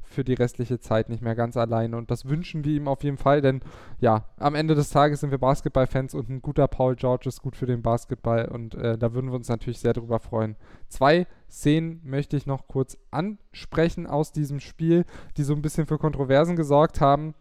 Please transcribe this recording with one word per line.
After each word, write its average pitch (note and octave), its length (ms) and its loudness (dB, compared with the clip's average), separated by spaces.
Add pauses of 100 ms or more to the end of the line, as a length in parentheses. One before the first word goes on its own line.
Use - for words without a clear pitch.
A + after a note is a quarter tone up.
für - 220 -6
die B2+ 120 0
restliche A#2+ 440 -2
Zeit A2 300 0
nicht A#2 120 -6
mehr A2+ 140 -2
ganz A#2+ 220 -2
alleine. A#2 400 0
Und A#2 140 -8
das C3 180 -4
wünschen D#3 340 -4
wir D3+ 140 0
ihm D3 100 -4
auf C#3 160 -4
jeden C#3+ 140 -2
Fall, D3 240 4
denn C3+ 180 2 (400)
ja, A2 240 4 (140)
am D3 180 0
Ende D#3 180 2
des C#3+ 160 2
Tages D3 300 4
sind C#3+ 120 -2
wir C3+ 60 -2
Basketballfans C3 760 0
und A#2+ 160 -8
ein C3 120 -8
guter C#3+ 280 2
Paul B2+ 260 0
George B2+ 320 0
ist - 140 -8
gut - 160 -8
für C3 80 -4
den B2 160 -2
Basketball A#2 640 0
und, A#2 300 -10
äh, A#2 220 -2
da A#2 160 0
würden B2+ 160 -4
wir B2+ 60 -4
uns A#2+ 140 -8
natürlich A#2+ 320 -4
sehr A#2 100 2
drüber A#2 280 -2
freuen. A2 360 -4 (320)
Zwei D#3+ 400 4 (220)
Szenen E3 560 0
möchte C#3 320 -4
ich - 80 -4
noch C3+ 240 -6
kurz - 280 -4 (140)
ansprechen E3+ 960 -4
aus D3 240 -2
diesem C#3+ 300 -4
Spiel, E3 420 2 (320)
die D3 80 -2
so C#3 100 0
ein D3 80 -2
bisschen D#3 260 -2
für D#3 100 -2
Kontroversen C#3 580 2
gesorgt D3+ 460 4
haben. D3+ 400 2